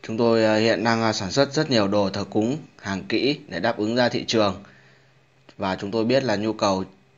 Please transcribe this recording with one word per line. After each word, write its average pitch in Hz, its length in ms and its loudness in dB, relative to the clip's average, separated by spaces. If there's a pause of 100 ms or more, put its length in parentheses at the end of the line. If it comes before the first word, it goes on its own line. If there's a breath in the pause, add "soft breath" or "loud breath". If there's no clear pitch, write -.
Chúng 113 100 -6
tôi, 113 280 4
ờ, 107 140 4
hiện 110 260 2
đang, 117 180 2
ờ, 110 100 2
sản 98 180 -4
xuất 139 220 0
rất 151 180 -2
nhiều 107 180 2
đồ 101 220 0
thờ 101 200 -6
cúng, 117 280 0 (240)
hàng 98 260 -6
kỹ 117 400 0
để 87 120 -8
đáp 113 160 0
ứng 107 200 -2
ra 123 120 2
thị 117 160 -4
trường. 101 380 0 (960 loud breath)
Và 95 200 -4
chúng 101 140 -8
tôi 113 140 0
biết 131 200 0
là 107 120 0
nhu 107 160 -2
cầu 98 320 0 (340)